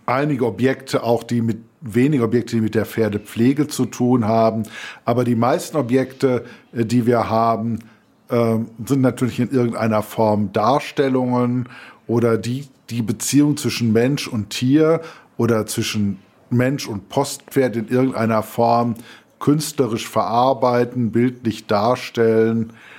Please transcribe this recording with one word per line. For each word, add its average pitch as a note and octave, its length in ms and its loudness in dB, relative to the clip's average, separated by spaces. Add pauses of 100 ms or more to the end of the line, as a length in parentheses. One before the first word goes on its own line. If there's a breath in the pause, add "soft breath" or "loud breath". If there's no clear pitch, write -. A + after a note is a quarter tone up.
einige C3 400 0
Objekte B2 580 -2
auch, A#2 200 2
die A#2+ 180 -2
mit, A2+ 160 -2 (240)
wenige B2 420 2
Objekte, A2+ 320 0
die A2+ 60 2
mit A2 140 -2
der G2+ 100 2
Pferdepflege A2+ 840 0
zu - 180 -4
tun B2 400 0
haben. A2+ 380 2 (420 loud breath)
Aber B2 180 0
die A#2+ 120 0
meisten C#3 400 0
Objekte, B2+ 720 0 (260 loud breath)
äh, A#2 140 -2
die A#2+ 200 2
wir A2+ 240 2
haben, A2+ 500 0 (500 loud breath)
ähm, A#2 400 0 (160)
sind C3+ 160 0
natürlich B2+ 380 0
in A#2+ 120 0
irgendeiner A2+ 520 0
Form G#2 500 0
Darstellungen B2 1120 0 (400 loud breath)
oder A2+ 300 2
die, B2 300 -6 (220)
die A#2 120 -4
Beziehung C#3 560 0
zwischen A#2+ 340 -2
Mensch B2+ 360 2
und G#2 240 -6
Tier D#3 500 2 (360 loud breath)
oder A2+ 280 2
zwischen G#2 540 -2 (300)
Mensch B2+ 380 0
und G#2 220 -10
Postpferd C3 640 -2
in A2 120 -4
irgendeiner A2+ 560 0
Form A#2 520 0 (440 loud breath)
künstlerisch C3+ 680 0
verarbeiten, A#2+ 1040 0
bildlich A#2+ 560 -2
darstellen, A2+ 1080 0 (260 loud breath)